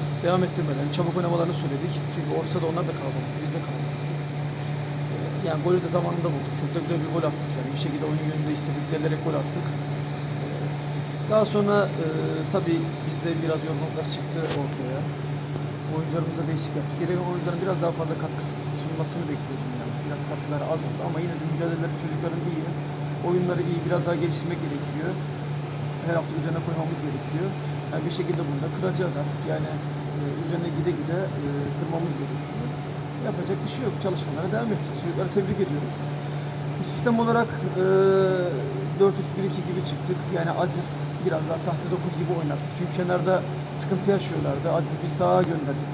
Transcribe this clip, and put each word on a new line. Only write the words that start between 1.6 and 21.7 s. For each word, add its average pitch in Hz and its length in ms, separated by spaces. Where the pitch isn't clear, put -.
söyledik. 143 300
Çünkü 147 160
ortada 165 300
onlar 165 200
da - 100
kalabalıktı, 143 440
biz 147 120
de 156 100
kalabalıktık. 147 440
E, - 40
yani 156 160
golü 180 200
de 170 120
zamanında 175 380
bulduk. - 260
Çok 147 140
da 170 100
güzel 170 200
bir 151 100
gol 165 160
attık - 260
yani. 143 200
Bir - 100
şekilde 147 220
oyunun 151 220
yönünü 147 200
değiştirdik, 147 340
delerek 151 320
gol 147 160
attık. - 240
E, - 20
daha 214 120
sonra, 202 200
e, - 20
tabii 165 240
bizde 170 220
biraz 156 240
yorgunluklar 151 380
çıktı 147 220
ortaya. 135 360
Oyuncularımıza 156 540
değişiklik - 320
yaptık. - 200
Geri 175 120
oyuncuların 175 340
biraz 185 180
daha 170 180
fazla 151 140
katkı - 180
sunmasını - 500
bekliyordum 139 400
yani. 147 120
Biraz 147 240
katkıları 147 420
az 160 160
oldu 143 200
ama 156 160
yine 170 160
de 151 120
mücadeleleri 160 500